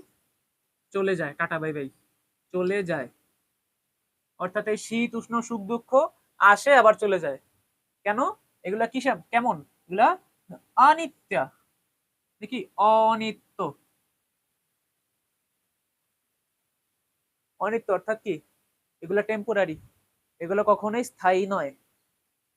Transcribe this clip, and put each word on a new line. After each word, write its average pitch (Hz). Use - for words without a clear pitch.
চলে 196
যায়, 147
টাটা 170
বাই 156
বাই, 139
চলে 185
যায়। 156
অর্থাৎ 185
এই 214
শীত, 233
উষ্ণ, 226
সুখ, 233
দুঃখ 233
আসে 202
আবার 220
চলে 196
যায়। 143
কেন? 208
এগুলা 220
কিসে, 254
কেমন? 233
এগুলা 208
অনিত্য। 302
দেখি, 214
অনিত্য। 220
অনিত্য 220
অর্থাৎ 214
কি? 196
এগুলা 202
টেম্পোরারি, 202
এগুলো 196
কখনোই 214
স্থায়ী 185
নয়। 175